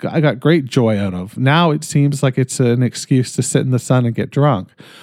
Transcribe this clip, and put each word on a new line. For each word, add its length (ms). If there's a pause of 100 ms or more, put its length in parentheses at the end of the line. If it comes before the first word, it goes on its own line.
I 120
got 180
great 260
joy 320
out 160
of. 240
Now 340
it 120
seems 400
like 140
it's 220
an 220
excuse 520
to 100
sit 180
in 100
the 80
sun 260
and 100
get 160
drunk, 380 (340)